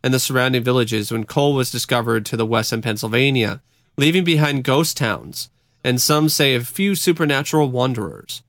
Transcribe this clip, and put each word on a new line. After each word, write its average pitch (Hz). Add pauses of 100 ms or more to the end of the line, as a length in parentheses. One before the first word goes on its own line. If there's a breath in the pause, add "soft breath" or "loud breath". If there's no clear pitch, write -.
and 127
the 127
surrounding 127
villages 113
when 113
coal 143
was 127
discovered 117
to -
the 110
west 110
in 113
Pennsylvania, 113 (360)
leaving 165
behind 151
ghost 139
towns, 95 (340)
and 123
some 151
say 139
a 120
few 196
supernatural 151
wanderers. 123